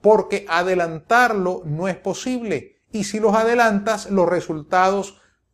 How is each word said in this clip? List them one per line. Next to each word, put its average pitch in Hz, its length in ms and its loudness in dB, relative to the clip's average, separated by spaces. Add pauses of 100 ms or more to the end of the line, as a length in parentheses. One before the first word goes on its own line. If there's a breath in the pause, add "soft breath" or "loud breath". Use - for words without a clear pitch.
porque 202 480 2
adelantarlo 185 1120 0
no 160 240 -4
es 180 80 -4
posible. 208 840 -6 (100)
Y 208 140 -4
si 214 160 -6
los 196 120 2
adelantas, 220 800 0
los 180 160 4
resultados, 180 920 -2 (320 soft breath)